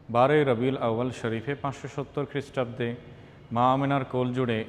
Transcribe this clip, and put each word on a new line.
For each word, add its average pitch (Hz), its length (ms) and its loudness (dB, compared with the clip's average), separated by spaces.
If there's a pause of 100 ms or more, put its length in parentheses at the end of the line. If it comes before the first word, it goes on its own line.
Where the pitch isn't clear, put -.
(160)
বারোই 143 280 6
রবিউল 131 440 2
আউয়াল 117 220 0 (120)
শরীফে 113 340 -4
পাঁচশো 139 400 -8
সত্তর 143 360 -6
খ্রিস্টাব্দে 120 580 -4 (640)
মা 120 220 4
আমিনার 139 320 0
কোল 127 280 -2
জুড়ে 123 240 0 (120)